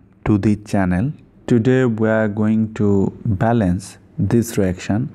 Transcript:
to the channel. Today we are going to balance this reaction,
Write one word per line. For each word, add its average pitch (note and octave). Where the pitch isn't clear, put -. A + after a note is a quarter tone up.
to G#2+
the G#2
channel. G2
Today B2+
we A2
are A2
going A2
to G2+
balance G#2+
this A2
reaction, G2